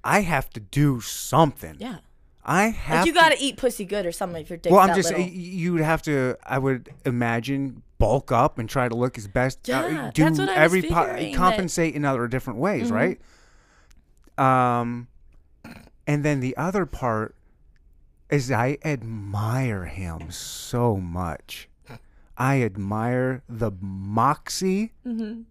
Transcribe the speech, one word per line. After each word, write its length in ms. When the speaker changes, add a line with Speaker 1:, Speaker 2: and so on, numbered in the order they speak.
Speaker 1:
I 180
have 300
to 100
do 400
something." 760
Speaker 2:
Yeah. 180
Speaker 1:
I 240
have 300
Speaker 2:
Like, 80
you 60
Speaker 1:
to 60
Speaker 2:
gotta 200
eat 180
pussy 260
good 220
or 80
something 280
if 80
your 80
dick's 140
Speaker 1:
Well, 80
I'm 100
Speaker 2:
that 60
Speaker 1:
just, 140
Speaker 2:
little. 160
Speaker 1:
y-, 80
y-, 80
you 320
would 80
have 220
to, 420
I 140
would 300
imagine, 800
bulk 340
up 260
and 120
try 180
to 80
look 220
his 100
best. 420
Uh, 40
Speaker 2:
Yeah, 220
Speaker 1:
do 100
Speaker 2:
that's 160
what 80
I 60
was 60
Speaker 1:
every 240
po-, 240
Speaker 2:
figuring, 260
that 40
Speaker 1:
compensate 560
in 120
other 240
different 300
ways, 300
Speaker 2:
Mm-hmm. 60
Speaker 1:
right? 440
Um, 260
and 180
then 160
the 160
other 300
part 500
is 220
I 340
admire 1000
him 460
so 680
much. 680
I 240
admire 880
the 220
moxie 1120
Speaker 2:
Mm-hmm. 460